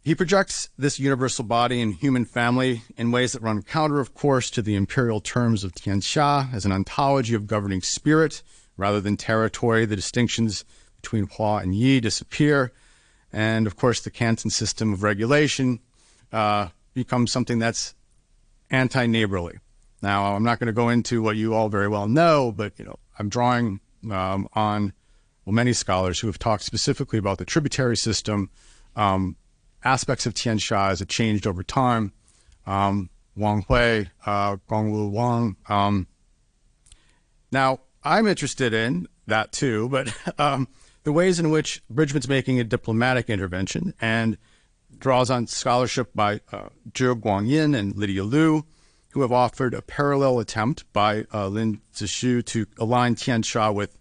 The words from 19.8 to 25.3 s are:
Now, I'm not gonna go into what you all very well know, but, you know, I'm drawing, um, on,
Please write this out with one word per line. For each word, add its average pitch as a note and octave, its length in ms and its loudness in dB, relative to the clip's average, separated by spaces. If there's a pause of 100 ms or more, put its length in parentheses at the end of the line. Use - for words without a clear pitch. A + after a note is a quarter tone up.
Now, G2+ 340 0
I'm G#2 100 0
not A#2 140 2
gonna A#2 140 -2
go A#2 160 2
into A#2 320 2
what G#2+ 160 0
you A2 180 0
all A2 140 2
very G2+ 200 0
well G#2 200 -2
know, D3 440 4
but, G2+ 260 -6
you G#2 80 -16
know, G2 120 -16 (200)
I'm G#2 100 -4
drawing, A#2+ 520 0 (300)
um, F#2+ 440 -2
on, G#2 400 0 (500)